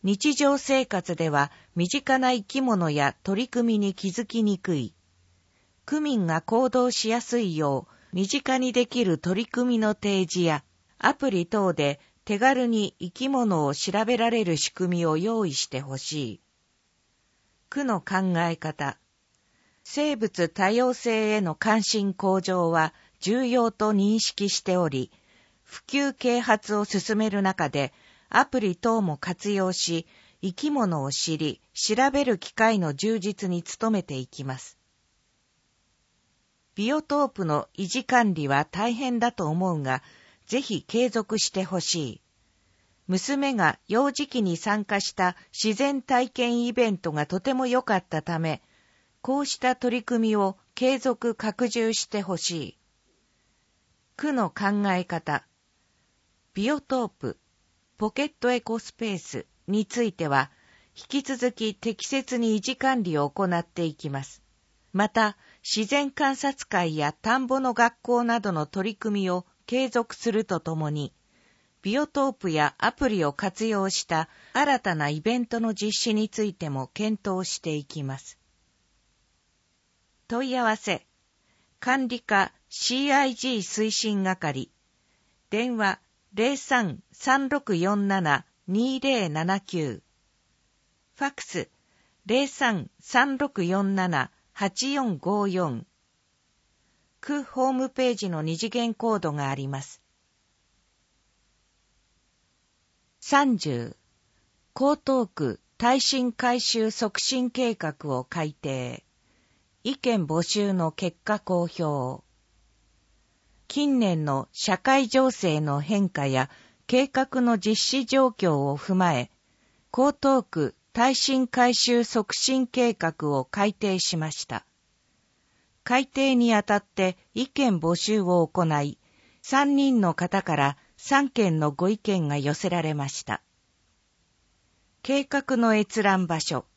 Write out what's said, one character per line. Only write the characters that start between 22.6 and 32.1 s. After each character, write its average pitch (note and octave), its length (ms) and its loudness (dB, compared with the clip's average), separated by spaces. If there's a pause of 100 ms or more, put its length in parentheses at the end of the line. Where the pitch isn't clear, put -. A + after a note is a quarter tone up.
は D#3+ 220 2 (280)
重 B3 260 0
要 A#3 240 2
と G#3+ 220 0
認 G#3 260 4
識 G3+ 320 -2
し - 120 -4
て F#3 140 0
お F3 120 2
り、 C3 240 -4 (500)
普 - 240 -20
及 C#4 260 0
啓 A#3+ 280 0
発 G#3+ 340 0
を G#3 100 0
進 G#3 320 0
め A3 140 2
る G3+ 100 -2
中 F#3 280 0
で、 C#3 240 -2 (420)
ア - 120 6
プ B3+ 140 -2
リ F#3+ 160 -2
等 A3+ 260 0
も D#3+ 160 -2
活 F3+ 320 -6
用 F#3+ 220 0
し、 E3 340 -4 (340)
生 F3+ 140 -6
き D4 160 -4
物 G3 320 0
を C#3 100 -4
知 D#3+ 240 -4
り、 D3+ 240 -4 (140)
調 B3+ 360 2